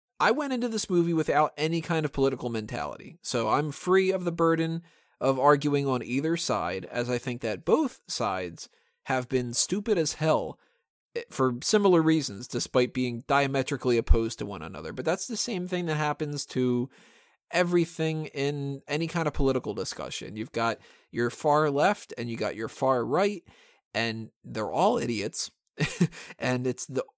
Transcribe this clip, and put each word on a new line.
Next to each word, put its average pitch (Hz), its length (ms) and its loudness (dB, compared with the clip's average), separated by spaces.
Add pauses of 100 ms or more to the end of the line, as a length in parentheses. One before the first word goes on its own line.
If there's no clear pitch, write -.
(200)
I 165 100 6
went 269 220 0
into 247 160 -2
this 220 220 -4
movie 170 240 2
without 156 420 2
any 160 240 0
kind 160 240 -2
of 143 80 -6
political 131 380 0
mentality, 110 720 -6
so 113 260 -2
I'm 143 240 2
free 185 400 4
of 185 120 -4
the 175 60 0
burden 165 520 2 (360)
of 135 220 2
arguing 143 460 6
on 127 160 0
either 143 340 0
side, 95 560 -2
as 120 160 -2
I 123 80 0
think 120 240 -6
that 110 240 -4
both 269 420 0
sides 92 600 -4 (360)
have 127 260 -4
been 123 240 0
stupid 208 420 0
as 160 180 0
hell, 127 440 0 (580)
eh, 90 140 -4
for 131 320 0
similar 196 400 6
reasons, 147 440 2
despite 127 460 0
being 123 340 -2
diametrically 135 720 2
opposed 113 440 4
to 117 60 -4
one 98 160 -8
another. 82 300 -8
But - 140 -8
that's 185 200 -2
the 233 120 -6
same 185 280 -4
thing 180 200 -4
that 156 100 0
happens 147 500 -4
to 123 440 0 (640)
everything 165 720 0
in 139 640 -4
any 156 180 -2
kind 165 220 -2
of 139 60 -2
political 131 400 2
discussion. 92 640 -8
You've 107 160 -8
got 113 260 0 (320)
your 120 200 0
far 151 400 2
left 156 460 0
and 123 140 -6
you 113 60 -4
got 92 200 -2
your 107 120 -6
far 131 360 0
right, 185 380 0 (520)
and 113 360 -4 (120)
they're 110 300 -4
all 190 260 4
idiots. 113 520 -4 (280)
<laughs> - 300 0 (300)
And 127 280 -2
it's 123 200 -4
the, 131 180 -4 (120)